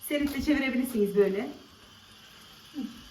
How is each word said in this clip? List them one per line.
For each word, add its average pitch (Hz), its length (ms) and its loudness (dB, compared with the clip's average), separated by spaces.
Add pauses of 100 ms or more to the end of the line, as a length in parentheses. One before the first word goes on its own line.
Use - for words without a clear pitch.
Senitle 285 340 -2
çevirebilirsiniz 247 720 2
böyle. 202 320 2 (1300)
Hı. 294 60 -8 (300)